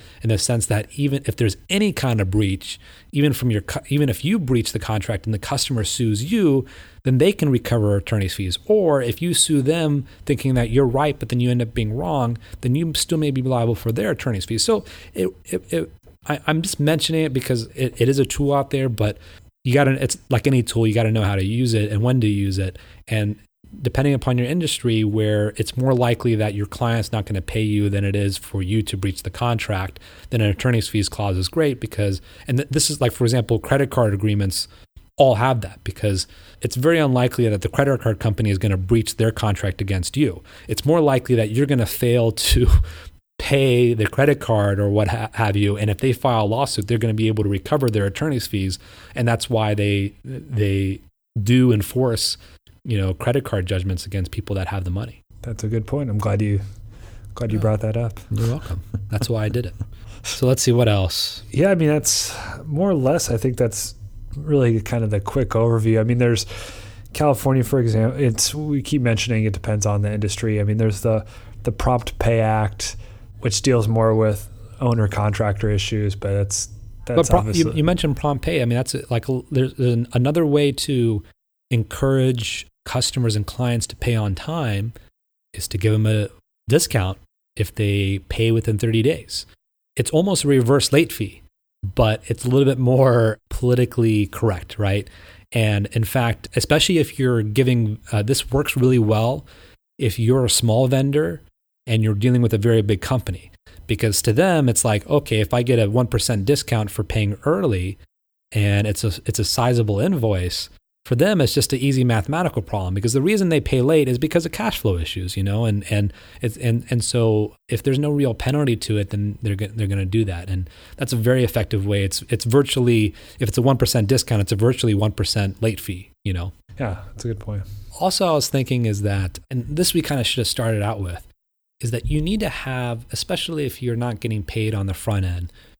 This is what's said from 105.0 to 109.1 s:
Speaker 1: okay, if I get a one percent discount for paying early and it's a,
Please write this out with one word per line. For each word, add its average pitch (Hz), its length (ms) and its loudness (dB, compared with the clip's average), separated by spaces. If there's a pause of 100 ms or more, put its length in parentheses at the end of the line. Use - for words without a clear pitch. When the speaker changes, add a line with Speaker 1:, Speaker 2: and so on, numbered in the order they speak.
Speaker 1:
okay, 143 320 2
if 104 140 0
I 123 80 2
get 123 160 2
a 107 120 4
one 117 180 2
percent 107 380 0
discount 110 440 0
for - 140 -6
paying 104 420 -2
early 120 540 0 (520)
and 101 360 2
it's 101 160 -2
a, 104 80 0 (140)